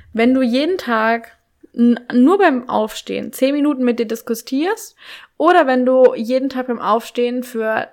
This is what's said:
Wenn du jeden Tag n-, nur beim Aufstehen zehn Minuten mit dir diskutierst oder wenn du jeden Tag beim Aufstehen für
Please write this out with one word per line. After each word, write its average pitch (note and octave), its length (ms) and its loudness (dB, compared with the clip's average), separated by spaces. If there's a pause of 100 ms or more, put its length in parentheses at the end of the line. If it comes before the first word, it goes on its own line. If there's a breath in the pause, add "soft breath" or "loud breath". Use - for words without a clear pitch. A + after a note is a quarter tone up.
(120)
Wenn A#3 220 2
du C4 80 2
jeden C#4+ 360 0
Tag A#3 580 -4 (380)
n-, A#3+ 240 2 (140)
nur D4 260 4
beim C#4+ 300 0
Aufstehen G#3+ 640 -6
zehn C4+ 200 0
Minuten C#4+ 300 0
mit A#3+ 160 0
dir A3+ 80 -2
diskutierst C4 880 -6 (440 loud breath)
oder E4 280 4
wenn B3+ 180 2
du B3+ 300 6
jeden B3+ 360 -2
Tag B3+ 180 -6
beim A#3 100 -4
Aufstehen A#3+ 640 -2
für A3 500 -6